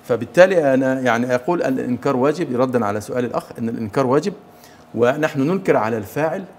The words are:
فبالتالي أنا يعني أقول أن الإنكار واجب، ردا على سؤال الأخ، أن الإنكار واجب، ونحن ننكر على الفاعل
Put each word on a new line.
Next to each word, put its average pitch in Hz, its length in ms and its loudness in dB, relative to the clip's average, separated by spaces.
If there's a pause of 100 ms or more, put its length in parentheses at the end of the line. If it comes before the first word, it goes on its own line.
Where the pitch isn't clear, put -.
فبالتالي 139 640 4
أنا 131 260 0
يعني 123 340 0
أقول 175 280 -2
أن 135 160 0
الإنكار 123 380 -2
واجب، 139 440 0
ردا 123 260 0
على 104 140 -2
سؤال 123 240 -4
الأخ، 123 200 -4 (140)
أن 117 100 -4
الإنكار 117 380 -2
واجب، 156 260 0 (640)
ونحن 139 460 0
ننكر 170 360 0
على 113 200 0
الفاعل 151 480 -6 (140)